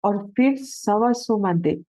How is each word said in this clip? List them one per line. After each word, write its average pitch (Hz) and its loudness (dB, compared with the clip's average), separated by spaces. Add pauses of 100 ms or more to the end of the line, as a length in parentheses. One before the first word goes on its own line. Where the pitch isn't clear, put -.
और 202 0 (100)
फिर 269 2
सवा 233 0
सौ 233 -2
मंदिर 175 0